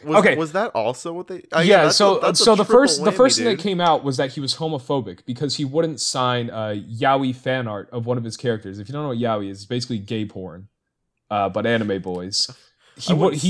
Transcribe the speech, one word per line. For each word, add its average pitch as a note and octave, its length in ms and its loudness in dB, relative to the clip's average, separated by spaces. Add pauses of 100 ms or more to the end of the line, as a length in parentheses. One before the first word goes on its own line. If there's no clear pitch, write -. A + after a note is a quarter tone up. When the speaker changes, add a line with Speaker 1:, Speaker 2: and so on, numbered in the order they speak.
Speaker 1:
him. D3 60 -10
Speaker 2:
was, D#3 100 4
Speaker 1:
Okay. F#3 180 4
Speaker 2:
was D#3 160 -4
that G3 200 -2
also B2+ 420 -4
what F3+ 140 -12
they, F#3 240 -14
I, E3 100 2
Speaker 1:
Yeah, F3+ 220 8
Speaker 2:
that's - 120 4
Speaker 1:
so, G3 220 4
Speaker 2:
a, - 20 -2
that's F3+ 200 2
a - 40 2
Speaker 1:
so A3+ 120 6
the G3+ 80 2
Speaker 2:
triple A3 160 4
Speaker 1:
first, B3+ 240 2
the G3+ 60 4
Speaker 2:
whammy, F#3+ 40 -2
Speaker 1:
first B3+ 240 4
thing A2 80 0
that A3+ 60 2
Speaker 2:
dude. - 80 -2
Speaker 1:
came F#3+ 200 -2
out D#3+ 240 2
was C3+ 140 -2
that C3+ 140 -2
he D3+ 80 -10
was C3+ 160 -6
homophobic C#3 680 -6
because C3 320 -6
he D3+ 80 -4
wouldn't D3 360 -2
sign, B2 500 -2
uh, G#2+ 260 -6
yaoi C3 580 0
fan C3 340 -4
art G2+ 220 -8
of A#2 140 -6
one B2 140 -2
of A#2 60 -6
his A2 120 -10
characters. G#2 420 -6
If G2+ 100 -12
you C3 40 -12
don't D3 100 -6
know D3 60 -6
what A#2+ 100 -4
yaoi A2 320 -2
is, G2 80 -14
it's G2+ 80 -20
basically B2 320 -6
gay G#2+ 280 -6
porn, F#2 420 -14 (600)
uh, G2+ 180 0
but G#2 160 -2
anime G#2+ 380 0
boys. F2+ 480 -6 (460)
He - 160 -2
Speaker 2:
I E3 40 4
Speaker 1:
wo-, D3+ 100 4
Speaker 2:
wouldn't D3 140 0
Speaker 1:
he F3 100 0